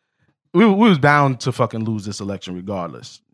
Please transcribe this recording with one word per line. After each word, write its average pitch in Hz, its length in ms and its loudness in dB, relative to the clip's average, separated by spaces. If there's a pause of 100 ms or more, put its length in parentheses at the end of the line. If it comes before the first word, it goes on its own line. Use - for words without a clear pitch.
(560)
we, 196 100 6
we 214 240 4
was 175 80 4
bound 143 440 2
to 127 100 -4
fucking 113 320 -2
lose 110 220 -6
this 101 140 -10
election 98 360 -10
regardless. 90 680 -10 (120)